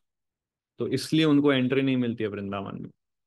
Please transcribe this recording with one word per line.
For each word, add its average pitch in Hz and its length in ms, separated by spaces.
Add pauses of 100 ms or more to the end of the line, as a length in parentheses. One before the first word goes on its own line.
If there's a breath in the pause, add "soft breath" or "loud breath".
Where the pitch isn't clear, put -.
(760)
तो 120 100
इसलिए 147 360
उनको 143 280
entry 131 300
नहीं 135 140
मिलती 117 280
है 107 40
वृंदावन 98 540
में। - 80 (360)